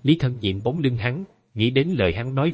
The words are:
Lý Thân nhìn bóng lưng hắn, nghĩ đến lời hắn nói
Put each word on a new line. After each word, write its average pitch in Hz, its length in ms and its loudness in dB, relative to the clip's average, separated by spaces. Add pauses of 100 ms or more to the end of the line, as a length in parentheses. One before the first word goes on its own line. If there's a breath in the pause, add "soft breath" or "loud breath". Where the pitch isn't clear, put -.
Lý 147 180 4
Thân 123 200 0
nhìn 98 240 -2
bóng 131 140 0
lưng 131 180 0
hắn, 123 280 -4 (300)
nghĩ 110 160 2
đến 135 180 2 (100)
lời 92 140 2
hắn 120 220 -4
nói 147 200 0